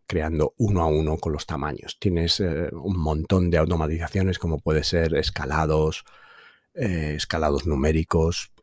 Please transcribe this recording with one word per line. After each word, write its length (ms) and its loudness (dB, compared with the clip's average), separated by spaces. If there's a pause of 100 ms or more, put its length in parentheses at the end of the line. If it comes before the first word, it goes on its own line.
creando 520 0
uno 240 2
a 40 2
uno 320 2
con 140 -4
los 140 -6
tamaños. 540 -6
Tienes, 400 0
eh, 320 -2
un 260 -4
montón 520 2
de 80 4
automatizaciones 800 0
como 180 -2
puede 240 0
ser 320 2
escalados, 920 0 (680)
eh, 420 -2
escalados 500 0
numéricos, 840 2 (100)